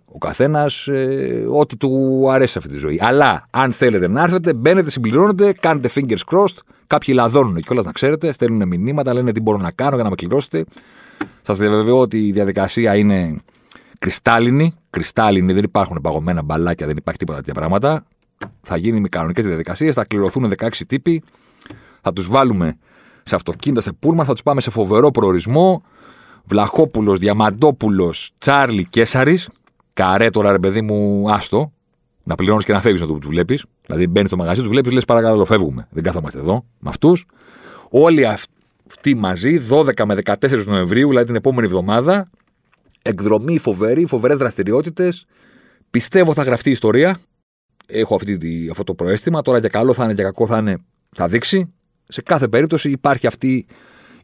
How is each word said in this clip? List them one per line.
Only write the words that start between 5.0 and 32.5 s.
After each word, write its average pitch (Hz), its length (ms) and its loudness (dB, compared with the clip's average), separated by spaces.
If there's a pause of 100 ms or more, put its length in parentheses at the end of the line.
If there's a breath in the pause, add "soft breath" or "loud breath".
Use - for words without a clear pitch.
κάνετε 156 420 -2
fingers 131 280 -2 (100)
crossed. 185 240 2 (300 soft breath)
Κάποιοι 143 300 0
λαδώνουνε 117 440 2
κιόλας, 117 240 -2
να - 80 -8
ξέρετε, 151 400 -2
στέλνουνε 113 320 0
μηνύματα, 123 500 -2
λένε, 123 180 0
"Τι 110 80 -4
μπορώ 107 180 0
να 90 120 -4
κάνω 135 240 -2
για 123 100 0
να 104 60 -2
με 95 40 -4
κληρώσετε;" 90 500 -4 (800 loud breath)
Σας 101 160 -2
διαβεβαιώ 107 400 2
ότι 110 280 0
η 101 60 0
διαδικασία 101 640 0
είναι 95 460 0 (560 loud breath)
κρυστάλλινη, 120 720 2 (180)
κρυστάλλινη, 92 600 0
δεν 98 120 2
υπάρχουν 92 360 -2
παγωμένα 80 420 -2
μπαλάκια, 80 440 -4
δεν 76 100 -4
υπάρχει - 220 -8
τίποτα 78 200 -8
τέτοια - 160 -10
πράγματα. 101 500 -2 (580)
Θα - 140 -6
γίνει 107 240 -2
με 101 80 -2
κανονικές 87 380 -4
διαδικασίες, 90 480 -4
θα 113 100 -2
κληρωθούν 104 440 -2
δεκαέξι 110 380 -4
τύποι, 160 360 -2 (800 loud breath)
θα 98 120 -4
τους 90 160 -6
βάλουμε 104 500 2 (440 soft breath)
σε - 120 -6
αυτοκίνητα, 120 460 -4
σε 98 120 -6
πούλμαν, 160 340 0
θα 139 60 0
τους 117 100 -6
πάμε 139 180 0
σε 123 100 -4
φοβερό 110 400 2
προορισμό. 123 720 2 (640 loud breath)
Βλαχόπουλος, 104 720 2
Διαμαντόπουλος, 104 1200 0
Τσάρλι, 131 520 2
Κέσαρης. 135 580 2 (440)
Καρέ 113 380 2
τώρα, 104 220 2
ρε 98 60 4
παιδί 98 240 0
μου, 104 480 -2
άστο. 104 420 -2 (500)
Να - 120 -8
πληρώνεις 98 300 0